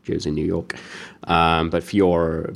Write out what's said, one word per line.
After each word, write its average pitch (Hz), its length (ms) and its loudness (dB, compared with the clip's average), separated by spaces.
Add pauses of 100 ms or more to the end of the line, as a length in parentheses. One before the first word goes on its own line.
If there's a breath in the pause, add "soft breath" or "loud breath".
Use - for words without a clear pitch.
Joe's - 220 -4
in 76 80 -2
New 76 100 -2
York. 87 300 -4 (500 loud breath)
Um, 82 460 2
but 82 120 -2
for - 140 -4
your, 85 600 2